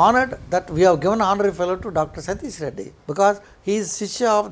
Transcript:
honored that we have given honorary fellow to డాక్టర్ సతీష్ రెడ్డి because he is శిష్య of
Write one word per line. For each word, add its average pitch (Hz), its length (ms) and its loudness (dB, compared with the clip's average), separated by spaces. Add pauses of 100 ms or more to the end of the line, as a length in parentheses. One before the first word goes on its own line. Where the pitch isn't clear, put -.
honored 254 280 4 (220)
that 180 140 -2 (100)
we 170 100 4
have 170 180 6
given 220 240 0
honorary 196 300 0
fellow 180 260 -2
to 226 120 -8
డాక్టర్ 160 300 -4
సతీష్ 208 380 -8
రెడ్డి 139 220 -8 (220)
because 196 280 2 (300)
he 196 140 0
is 190 60 -6 (140)
శిష్య 226 360 -2
of 208 160 0